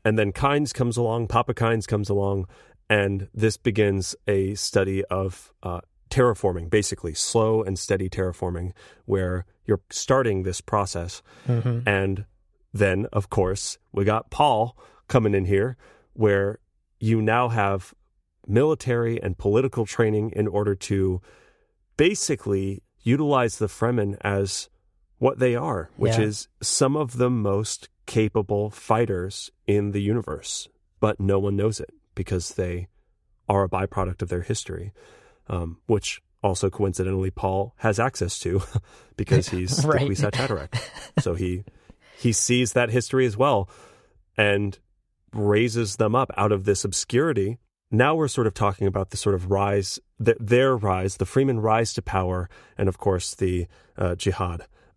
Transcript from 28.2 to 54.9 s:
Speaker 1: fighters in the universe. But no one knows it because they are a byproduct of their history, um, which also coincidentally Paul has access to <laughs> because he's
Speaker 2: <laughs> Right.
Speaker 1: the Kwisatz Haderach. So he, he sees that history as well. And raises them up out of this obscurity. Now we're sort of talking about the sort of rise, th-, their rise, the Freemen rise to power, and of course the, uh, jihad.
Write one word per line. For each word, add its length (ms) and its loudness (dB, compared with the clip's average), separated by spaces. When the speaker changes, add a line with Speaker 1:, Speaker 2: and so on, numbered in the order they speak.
Speaker 1:
fighters 800 -2
in 260 2
the 100 -2
universe. 640 -4
But 180 2
no 200 2
one 180 0
knows 240 0
it 100 -12
because 400 -4
they 340 -4
are 160 4
a 40 0
byproduct 540 -2
of 60 -4
their 140 -4
history, 500 -8
um, 380 -6
which 340 0
also 280 2
coincidentally 600 -2
Paul 480 -2
has 200 0
access 420 -2
to 220 0
<laughs> 280 -20
because 320 2
he's 360 -2
Speaker 2:
<laughs> 20 0
Right. 200 4
Speaker 1:
the 80 -2
Kwisatz 180 0
Haderach. 920 -4
So 120 -2
he, 300 -4
he 140 2
sees 420 2
that 160 2
history 360 2
as 100 -2
well. 320 2
And 420 2
raises 640 0
them 180 2
up 220 2
out 160 2
of 120 0
this 200 0
obscurity. 720 -2
Now 240 4
we're 140 2
sort 180 0
of 80 -2
talking 320 0
about 240 -2
the 60 -8
sort 180 0
of 160 -2
rise, 500 0
th-, 160 4
their 360 4
rise, 420 0
the 80 -2
Freemen 340 2
rise 340 2
to 80 -6
power, 460 -2
and 100 2
of 100 -2
course 360 -2
the, 320 -2
uh, 200 -2
jihad. 500 -4